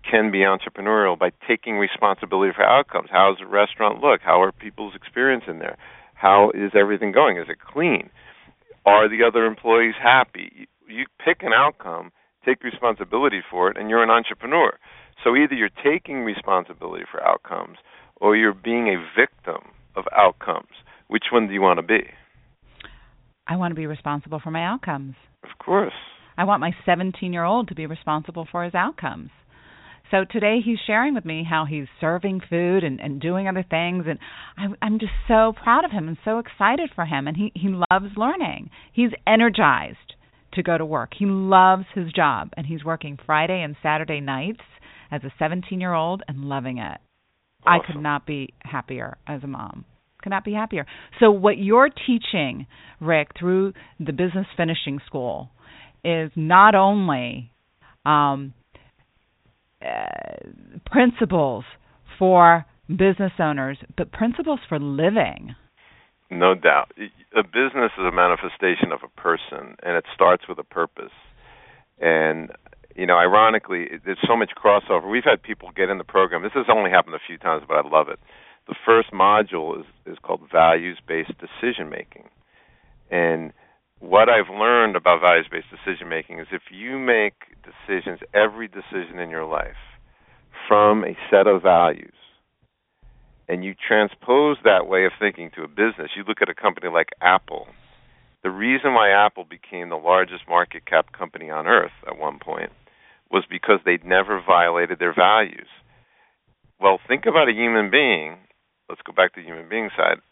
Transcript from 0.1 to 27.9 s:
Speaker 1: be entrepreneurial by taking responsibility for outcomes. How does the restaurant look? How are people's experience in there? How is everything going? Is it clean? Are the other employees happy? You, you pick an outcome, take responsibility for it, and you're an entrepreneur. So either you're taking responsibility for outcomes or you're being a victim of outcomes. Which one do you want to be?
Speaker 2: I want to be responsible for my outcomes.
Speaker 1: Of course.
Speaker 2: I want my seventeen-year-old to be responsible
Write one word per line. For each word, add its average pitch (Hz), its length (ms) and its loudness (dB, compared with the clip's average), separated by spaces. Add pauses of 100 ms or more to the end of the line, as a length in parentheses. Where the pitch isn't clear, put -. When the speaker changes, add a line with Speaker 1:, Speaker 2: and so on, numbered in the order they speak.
Speaker 1:
be 98 80 -2
entrepreneurial 98 800 0
by 90 120 0 (180)
taking 113 300 -4
responsibility 98 760 -2
for 101 80 0
outcomes. 113 480 2
How 98 200 4
does 95 100 -6
the 95 60 -16
restaurant 104 540 0
look? 127 220 2
How 85 200 4
are 95 100 0
people's 104 420 -16
experience 123 540 -4
in 82 100 -12
there? 80 180 -10 (380)
How 101 400 6
is 101 240 -4
everything 101 320 0
going? 110 280 2
Is 80 100 -10
it - 120 -10
clean? 143 480 -4 (800)
Are 104 220 6
the 113 180 0
other 113 200 2
employees 113 540 2
happy? 120 540 2
You, - 120 -20 (300)
you 117 100 -10 (180)
pick 170 180 -2
an 190 100 -2
outcome, 87 600 0 (340)
take 127 160 -2
responsibility 113 760 -4 (100)
for 90 180 0
it, 98 80 -2
and 107 140 -8
you're 117 120 4
an 113 80 2
entrepreneur. 117 680 0 (460)
So 120 100 4
either 143 200 4
you're 110 160 -2 (120)
taking 147 420 -2
responsibility 87 840 -4
for - 140 -10
outcomes 50 540 -2 (380)
or 104 200 2
you're 110 180 2
being 113 340 -2
a 87 160 -2 (140)
victim - 440 -4 (320)
of 95 100 -8 (120)
outcomes. 90 540 2 (380)
Which 110 240 -4
one 113 140 2
do 98 80 -8
you 101 60 -2
want 90 180 4
to 85 80 -6
be? 110 220 0 (1400)
Speaker 2:
I 170 100 -4
want 175 160 -2
to 156 40 -8
be 160 100 -6
responsible 151 560 -8
for 160 80 -10
my 165 140 -4
outcomes. 147 500 -8 (300)
Speaker 1:
Of - 200 -20
course. 190 280 0 (440)
Speaker 2:
I 175 80 -2
want 196 160 0
my 170 120 -4 (140)
seventeen-year-old 180 840 -2
to - 60 -12
be 156 120 -10
responsible 160 640 -8